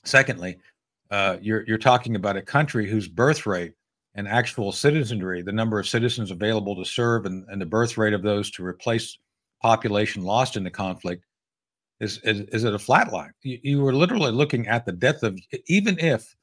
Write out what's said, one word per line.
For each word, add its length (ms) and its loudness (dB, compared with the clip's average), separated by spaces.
Secondly, 560 2
uh, 280 2
you're, 280 -2
you're 100 0
talking 380 4
about 200 -2
a 60 -6
country 480 0
whose 160 -2
birth 400 2
rate 280 -4
and 120 -8
actual 460 0
citizenry, 720 0
the 100 -6
number 260 0
of 80 -2
citizens 440 0
available 440 -2
to 120 -8
serve 400 0
and, 220 -6
and 120 -8
the 60 -4
birth 320 0
rate 160 2
of 80 -2
those 280 0
to 140 -12
replace 540 -4
population 600 2
lost 340 0
in 80 -4
the 60 -6
conflict 560 -6
is, 240 -6
is, 240 0
is 160 -2
at 80 0
a 60 -2
flat 340 4
line. 200 -8
You, 200 -10
you 200 0
were 100 2
literally 400 2
looking 360 0
at 180 0
the 60 -4
death 300 0
of, 160 -2
even 320 2
if 440 0